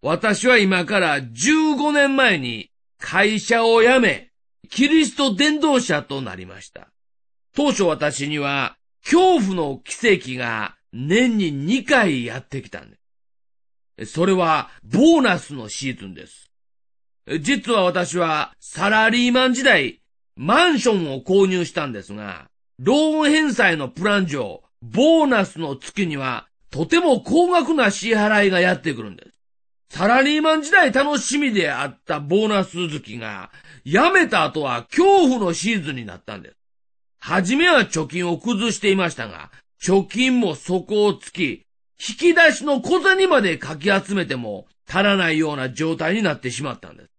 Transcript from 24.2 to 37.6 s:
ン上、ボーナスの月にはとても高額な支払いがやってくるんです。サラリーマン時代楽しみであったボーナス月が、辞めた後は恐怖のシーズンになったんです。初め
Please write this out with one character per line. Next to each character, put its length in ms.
ン 60
上、 360
ボ 420
ー 20
ナ 180
ス 140
の 180
月 300
に 100
は 300
と 160
て 140
も 200
高 280
額 260
な 160
支 240
払 320
い 40
が 100
や 140
っ 60
て 140
く 80
る 80
ん 60
で 80
す。 60
サ 160
ラ 160
リ 160
ー 40
マ 140
ン 60
時 80
代 220
楽 260
し 180
み 160
で 180
あ 140
っ 220
た 140
ボ 260
ー 20
ナ 160
ス 240
月 300
が、 320
辞 280
め 160
た 160
後 180
は 220
恐 440
怖 100
の 140
シ 240
ー 80
ズ 80
ン 40
に 100
な 100
っ 80
た 120
ん 60
で 80
す。 60
初 380
め 120